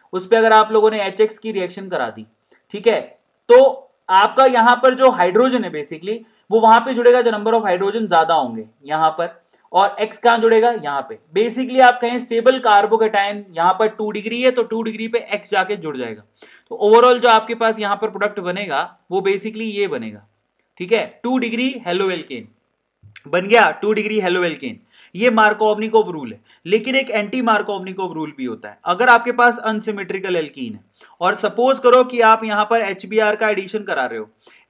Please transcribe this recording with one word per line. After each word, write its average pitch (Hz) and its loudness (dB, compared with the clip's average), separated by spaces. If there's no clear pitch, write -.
उस 185 -6
पे 220 2
अगर 226 4
आप 214 6
लोगों 220 4
ने 214 -4
एचएक्स 214 -2
की 220 -8
रिएक्शन 190 -8
करा 143 -4
दी, 107 -18
ठीक 208 -6
है, 226 2
तो 262 6
आपका 214 4
यहाँ 247 4
पर 254 2
जो 262 4
हाइड्रोजन 220 0
है 175 -8
basically, 156 -10
वो 220 2
वहां 226 6
पे 254 -6
जुड़ेगा 240 4
जो 226 2
number 214 -2
of 220 0
hydrogen 196 -2
ज्यादा 165 2
होंगे 117 -4
यहाँ 156 0
पर, 170 -6
और 196 0
एक्स 214 -6
कहाँ 233 2
जुड़ेगा? 226 4
यहाँ 143 -6
पे। - -16
Basically 247 -2
आप 247 6
कहें 240 -4
स्टेबल 247 0
carbocation 208 2
यहाँ 170 0
पर 220 0
टू 214 -8
डिग्री 214 -8
है 254 4
तो 247 -2
टू 226 -6
डिग्री 220 -8
पे 226 -4
एक्स - -10
जाके 208 -2
जुड़ 156 -10
जाएगा। 113 -10
तो - -12
overall 240 6
जो 240 2
आपके 220 2
पास 226 -2
यहाँ 208 -4
पर 214 -6
प्रोडक्ट 208 -6
बनेगा 175 -4
वो 190 -2
basically 208 -4
ये 202 -4
बनेगा, 110 -10
ठीक 185 -4
है, 208 0
टू 254 -2
डिग्री 240 -4
haloalkane - -10
बन 175 -2
गया, 208 4
टू 208 -4
डिग्री 214 -2
haloalkane। 175 -4
ये 220 2
मार्कोवनिकोव 214 0
रूल 139 -12
है, 98 -20
लेकिन 226 -2
एक 269 -2
एंटी 208 -4
मार्कोवनिकोव 190 -4
रूल 156 -10
भी 131 -8
होता 110 -10
है। 104 -20
अगर 185 0
आपके 233 4
पास 240 2
अनसिमेट्रिकल 196 -6
एल्कीन 139 -8
है 98 -20
और 185 0
सपोज 247 0
करो 247 4
कि 247 -4
आप 220 4
यहाँ 214 -2
पर 226 0
एचबीआर 208 -2
का 214 -2
एडिशन 202 -4
करा 156 -4
रहे 117 -10
हो 107 -12